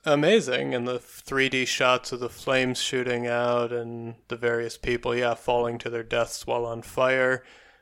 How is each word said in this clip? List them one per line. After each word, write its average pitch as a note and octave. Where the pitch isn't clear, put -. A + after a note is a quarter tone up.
amazing, D3
and A#2+
the B2
three C3+
D B2+
shots B2+
of B2+
the A#2+
flames C3
shooting B2
out A#2+
and A#2
the B2
various A#2
people, A#2+
yeah, A#2+
falling A#2+
to A#2+
their A#2
deaths A#2
while A#2+
on A#2
fire. B2+